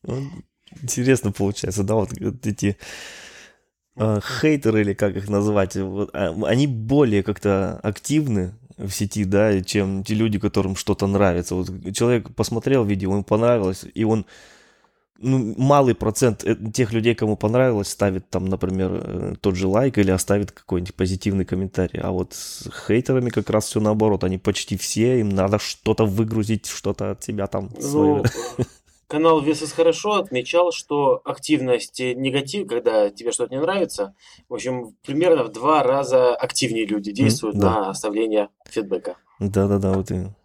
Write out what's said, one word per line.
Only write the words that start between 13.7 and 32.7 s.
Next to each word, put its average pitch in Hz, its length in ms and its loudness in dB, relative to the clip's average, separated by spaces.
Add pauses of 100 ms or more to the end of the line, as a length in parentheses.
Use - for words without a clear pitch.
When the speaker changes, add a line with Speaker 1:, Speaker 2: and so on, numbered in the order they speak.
Speaker 1:
и 113 100 -2
он, 110 220 2 (960)
ну, 127 380 0
малый 135 380 4
процент, 110 500 0
э, 110 100 2 (180)
тех 117 200 0
людей, 113 220 2
кому 107 220 0
понравилось, 113 520 2
ставит 95 400 -2
там, 92 160 -2
например, 92 480 0
э, 98 480 -6
тот 95 140 2
же 95 120 0
лайк 120 320 2
или 95 120 4
оставит 98 400 0
какой-нибудь - 440 -6
позитивный 95 500 0
комментарий. 92 560 -2
А 92 100 -4
вот 90 220 -4
с - 340 -14 (200)
хейтерами 123 440 2
как - 200 -2
раз 107 160 2
все - 140 -2
наоборот, 107 440 2
они 92 140 -2
почти - 380 -4
все, 120 440 0
им 104 80 0
надо 98 300 2
что-то - 460 0
выгрузить, 110 640 -2
что-то 101 440 -6
от - 120 -10
себя 101 240 -4
там 98 240 -6
Speaker 2:
Ну, - 100 -14
Speaker 1:
свое. 147 420 2
<laughs> - 440 -2 (400)
Speaker 2:
канал 160 340 4
Весос 147 320 -2
хорошо 165 400 2
отмечал, 131 580 2
что 143 540 0
активность, 127 760 0
э, 127 140 -2
негатив, 139 520 -4
когда 110 440 2